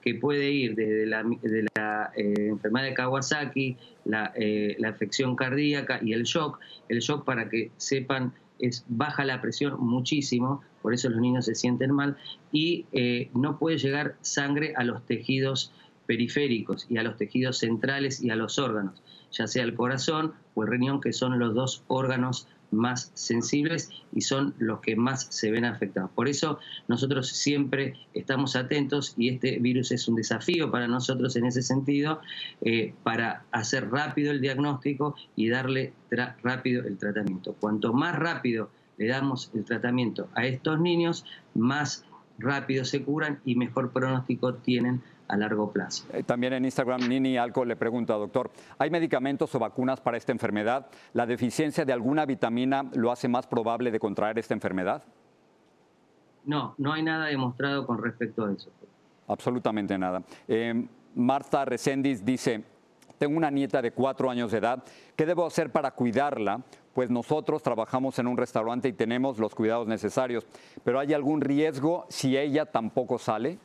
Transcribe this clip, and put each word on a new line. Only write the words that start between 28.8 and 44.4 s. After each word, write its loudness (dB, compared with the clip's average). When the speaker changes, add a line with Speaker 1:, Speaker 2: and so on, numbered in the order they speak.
Speaker 1:
y 4
este 0
virus 2
es 0
un 4
desafío 2
para 2
nosotros 0
en 4
ese 2
sentido, 2
eh, 2
para -2
hacer -2
rápido 0
el 0
diagnóstico 0
y 2
darle 0
tra-, -2
rápido 0
el -4
tratamiento. -4
Cuanto 0
más 2
rápido -2
le -2
damos -2
el -2
tratamiento 0
a 0
estos 0
niños, 2
más 0
rápido -2
se -2
curan -2
y 2
mejor 0
pronóstico 0